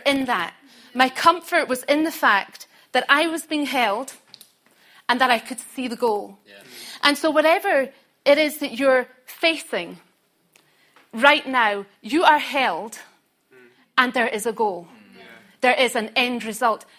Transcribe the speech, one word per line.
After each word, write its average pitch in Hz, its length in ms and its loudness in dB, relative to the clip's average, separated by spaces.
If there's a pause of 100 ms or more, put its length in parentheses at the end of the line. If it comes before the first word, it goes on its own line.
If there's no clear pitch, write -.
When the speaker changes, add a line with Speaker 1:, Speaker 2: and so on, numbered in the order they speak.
Speaker 1:
in 269 200 0
that. 180 280 -4 (400)
My 254 160 4
comfort 339 580 0
was 254 160 -4
in 302 200 0
the 311 80 0
fact - 560 0 (260)
that 254 160 0
I 294 180 4
was 320 180 -6
being 294 200 -4
held 247 480 -2 (960)
and 247 100 0
that 254 100 2
I 233 100 2
could 247 200 -12
see - 280 -10
the 233 80 -6
goal. 208 520 -4
Speaker 2:
Yeah. - 60 -20 (500)
Speaker 1:
And 285 140 4
so 320 120 0
whatever 311 600 2 (340)
it - 140 6
is 302 220 -2
that 240 200 -8
you're 262 280 2 (180)
facing 214 760 -6 (1120)
right 285 320 4
now, 214 400 0 (160)
you 247 220 0
are 302 160 6
held 226 600 -4 (1000)
and 254 160 2
there 240 140 0
is 214 180 -4
a 226 80 -2
goal. 180 340 -4 (280)
Speaker 2:
Yeah. - 80 -20 (380)
Speaker 1:
There 247 120 4
is 247 220 0
an 220 200 -4
end 247 300 -2
result. 226 400 -2 (140)